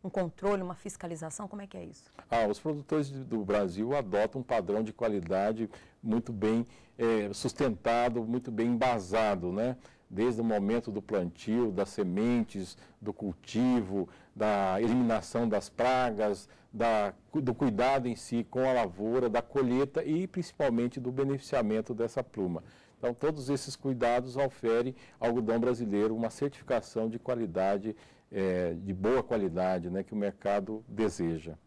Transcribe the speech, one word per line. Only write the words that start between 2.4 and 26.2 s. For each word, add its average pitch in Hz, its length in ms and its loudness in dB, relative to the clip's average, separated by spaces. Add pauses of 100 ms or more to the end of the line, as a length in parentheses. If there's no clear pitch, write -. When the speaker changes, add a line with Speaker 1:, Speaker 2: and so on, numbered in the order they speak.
Speaker 2:
os 104 120 0
produtores 147 500 -2
de, 135 160 -10
do 110 200 -2
Brasil 104 520 0
adotam 110 460 0
um - 20 -8
padrão 107 380 0
de 110 100 -4
qualidade 101 760 0 (320)
muito 117 300 -2
bem, 110 340 0 (320)
é, 110 340 2
sustentado, 120 920 0
muito 123 260 -2
bem 113 180 0
embasado, 107 840 2
né? 120 240 0 (340)
Desde 113 320 0
o - 20 0
momento 110 460 2
do 101 100 -6
plantio, 107 720 0
das 95 180 -2
sementes, 104 880 -2 (240)
do 104 140 -6
cultivo, 101 920 0 (300)
da 101 460 2
eliminação 117 680 2
das 104 220 0
pragas, 117 760 0 (240)
da, 107 440 2 (180)
do 127 220 0
cuidado 127 520 2
em 117 100 -4
si 117 340 -4
com 131 180 2
a 131 40 4
lavoura, 113 580 2
da 117 100 2
colheita 135 640 0
e 170 220 0
principalmente 131 760 -2
do 123 100 -4
beneficiamento 127 840 0
dessa 117 280 -2
pluma. 90 400 -4 (400)
Então, 120 100 0
todos 143 380 -2
esses 135 240 -2
cuidados 123 640 0
oferem 127 580 2 (240)
ao 117 120 2
algodão 113 280 2
brasileiro 113 560 2
uma 113 160 0